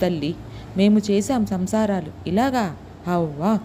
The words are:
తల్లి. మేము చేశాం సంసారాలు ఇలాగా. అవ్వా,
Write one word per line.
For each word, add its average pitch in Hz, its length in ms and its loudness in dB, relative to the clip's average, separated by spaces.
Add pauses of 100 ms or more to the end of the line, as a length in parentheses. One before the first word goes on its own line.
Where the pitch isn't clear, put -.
తల్లి. 170 340 0 (420)
మేము 208 240 6 (100)
చేశాం 214 340 2
సంసారాలు 190 840 -2
ఇలాగా. 226 480 0 (300)
అవ్వా, 175 580 0